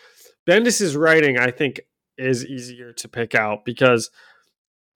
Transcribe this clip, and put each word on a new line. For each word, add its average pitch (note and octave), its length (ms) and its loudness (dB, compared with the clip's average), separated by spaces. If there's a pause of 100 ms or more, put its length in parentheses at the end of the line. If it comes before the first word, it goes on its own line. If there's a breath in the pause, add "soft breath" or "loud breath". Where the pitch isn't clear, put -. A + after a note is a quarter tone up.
(480 soft breath)
Bendis's G3+ 480 2
writing, D#3 420 4
I B2 140 2
think, B2+ 280 -6 (380)
is C3 280 -2
easier B2 480 -16
to - 140 -14
pick A#2 280 -8
out G#2+ 280 -2
because A#2+ 460 0 (840 soft breath)